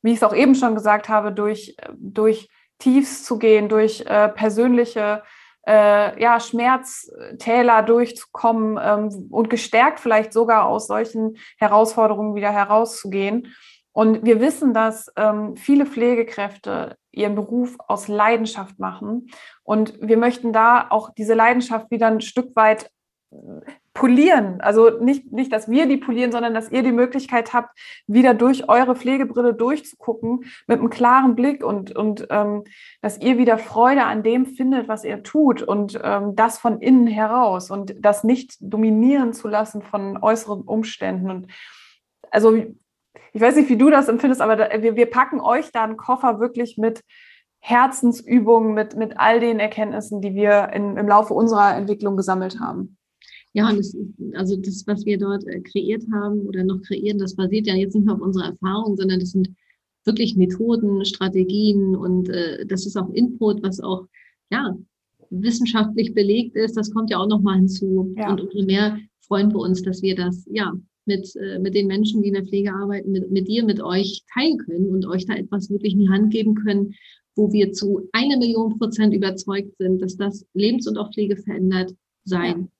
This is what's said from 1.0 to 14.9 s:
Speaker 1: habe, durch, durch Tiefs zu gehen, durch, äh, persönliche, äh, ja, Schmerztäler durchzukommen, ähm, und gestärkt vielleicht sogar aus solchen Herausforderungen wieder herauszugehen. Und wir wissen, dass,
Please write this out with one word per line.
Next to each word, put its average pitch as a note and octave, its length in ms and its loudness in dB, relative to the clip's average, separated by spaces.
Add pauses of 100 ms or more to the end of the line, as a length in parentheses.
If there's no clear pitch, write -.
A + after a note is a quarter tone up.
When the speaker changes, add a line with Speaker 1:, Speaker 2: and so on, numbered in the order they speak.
Speaker 1:
habe, G#3 220 0
durch, G#3 440 -6 (220)
durch G#3+ 500 -2 (300)
Tiefs C4+ 460 2
zu A3+ 160 -4
gehen, G#3+ 300 4
durch, A3 360 2
äh, G#3 240 4
persönliche, A3 960 0 (440)
äh, G#3 540 4
ja, A#3 180 4
Schmerztäler A#3+ 1400 0
durchzukommen, A3+ 1000 0
ähm, G3+ 520 -2
und A3 180 0
gestärkt A#3 500 0
vielleicht A3 320 0
sogar A3 360 2
aus A3 180 -4
solchen A3 520 -4 (200)
Herausforderungen G#3+ 760 2
wieder G3+ 160 -2
herauszugehen. G#3 1040 -2 (380)
Und A3 300 2
wir A3 160 4
wissen, C4+ 360 0
dass, A3 400 -2